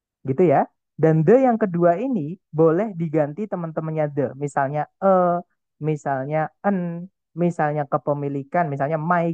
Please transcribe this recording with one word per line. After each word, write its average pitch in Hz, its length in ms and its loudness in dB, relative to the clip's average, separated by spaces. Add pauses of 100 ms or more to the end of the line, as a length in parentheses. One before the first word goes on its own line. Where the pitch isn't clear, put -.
(260)
Gitu 143 240 2
ya. 160 160 4 (320)
Dan 156 240 4
the 185 240 6
yang 226 160 2
kedua 175 400 2
ini 196 480 -4
boleh 165 480 2
diganti 156 480 -2
teman-temannya 160 600 -4 (120)
the. 135 160 0
Misalnya 143 640 -4
a, 180 400 2 (400)
misalnya 147 720 -4 (160)
an, 175 400 -4 (320)
misalnya 156 480 -2
kepemilikan, 143 800 -2
misalnya 143 320 -4
my 170 360 0